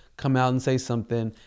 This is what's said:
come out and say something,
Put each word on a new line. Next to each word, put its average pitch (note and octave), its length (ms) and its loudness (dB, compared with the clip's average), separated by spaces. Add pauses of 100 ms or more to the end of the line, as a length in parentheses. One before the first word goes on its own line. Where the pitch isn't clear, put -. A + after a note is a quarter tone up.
(160)
come C3+ 220 0
out B2+ 120 4
and B2+ 120 0
say C3 160 2
something, A#2 560 -4 (140)